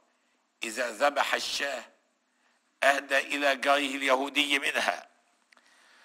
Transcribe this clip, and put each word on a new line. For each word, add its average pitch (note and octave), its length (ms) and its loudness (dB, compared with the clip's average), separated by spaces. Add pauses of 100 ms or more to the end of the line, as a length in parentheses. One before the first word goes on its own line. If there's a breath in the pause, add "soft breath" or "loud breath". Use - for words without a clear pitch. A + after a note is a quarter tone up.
(640)
إذا A#2 280 -6
ذبح C3 440 0
الشاة C3+ 500 -4 (1000)
أهدى C#3 360 2
إلى C#3 380 0
جاره C#3 400 2
اليهودي C#3 600 0
منها، A#2+ 500 -2 (960 soft breath)